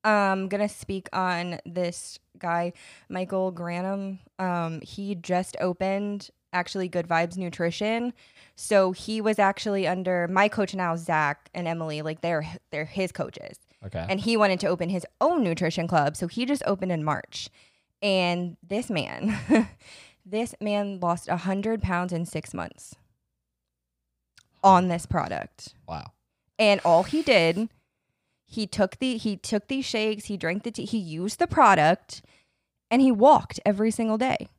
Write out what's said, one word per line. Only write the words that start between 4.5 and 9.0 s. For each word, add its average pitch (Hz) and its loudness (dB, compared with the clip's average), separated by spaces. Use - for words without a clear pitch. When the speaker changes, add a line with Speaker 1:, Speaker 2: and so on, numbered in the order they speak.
Speaker 1:
he 196 -8
just 180 -2
opened, 196 -4
actually, 180 -4
Good 175 -4
Vibes 170 0
Nutrition. 208 -2
So 190 2
he 220 -6